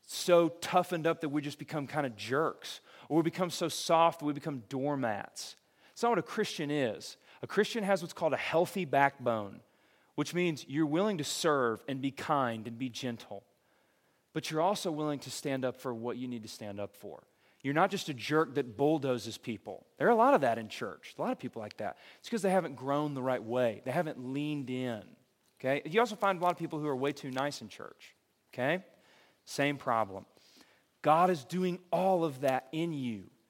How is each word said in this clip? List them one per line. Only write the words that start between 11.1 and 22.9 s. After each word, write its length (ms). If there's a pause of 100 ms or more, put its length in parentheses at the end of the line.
to 60
serve 640
and 140
be 100
kind 560
and 120
be 100
gentle. 560 (880)
But 180
you're 120
also 280
willing 300
to 100
stand 360
up 100
for 160
what 240
you 100
need 180
to 40
stand 320
up 160
for. 260 (380)
You're 140
not 160
just 180
a 60
jerk 400
that 220
bulldozes 680
people. 420 (120)
There 100
are 60
a 40
lot 160
of 100
that 160
in 100
church, 500
a 20
lot 120
of 80
people 200
like 180
that. 200 (220)
It's 80
'cause 120
they 100
haven't 260
grown 380